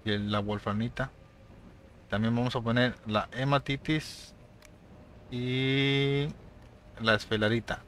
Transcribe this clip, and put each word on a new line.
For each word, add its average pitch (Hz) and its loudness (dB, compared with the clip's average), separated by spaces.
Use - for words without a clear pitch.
y 107 -2
el, 104 -2
la 104 0
wolframita. 107 -4
También 113 2
vamos 120 0
a 127 0
poner 117 2
la 107 0
hematitis 139 -2
y 139 0
la 110 4
esfelarita. 107 0